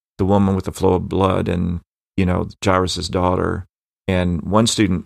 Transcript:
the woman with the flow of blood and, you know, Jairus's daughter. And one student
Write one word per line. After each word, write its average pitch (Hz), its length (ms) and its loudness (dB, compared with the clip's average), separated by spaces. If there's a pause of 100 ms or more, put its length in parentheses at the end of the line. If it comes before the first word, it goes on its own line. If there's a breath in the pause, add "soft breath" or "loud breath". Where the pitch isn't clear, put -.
(180)
the 98 80 0
woman 98 300 4
with 95 100 -4
the 92 60 -6
flow 95 240 2
of 87 120 -4
blood 92 400 0
and, 87 340 -2 (360)
you 95 80 2
know, 90 240 -2 (160)
Jairus's 92 440 0
daughter. 90 560 -2 (420)
And 90 340 0
one 107 240 2
student 92 400 0